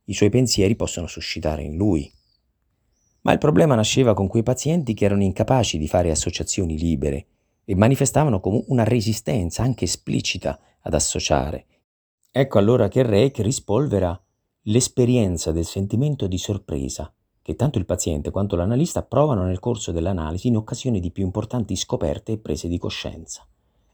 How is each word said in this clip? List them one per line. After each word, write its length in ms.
i 100
suoi 160
pensieri 460
possono 300
suscitare 580
in 120
lui. 360
Ma 100
il 60
problema 380
nasceva 380
con 140
quei 140
pazienti 520
che 120
erano 180
incapaci 540
di 100
fare 240
associazioni 640
libere 500
e 120
manifestavano 680
come 260
una 160
resistenza, 800
anche 220
esplicita, 720
ad 120
associare. 720
Ecco 260
allora 320
che 140
Reich 340
rispolvera 840
l'esperienza 880
del 140
sentimento 640
di 100
sorpresa 760
che 140
tanto 220
il 80
paziente 440
quanto 280
l'analista 460
provano 400
nel 160
corso 320
dell'analisi 560
in 100
occasione 420
di 120
più 120
importanti 520
scoperte 580
e 60
prese 280
di 120
coscienza. 680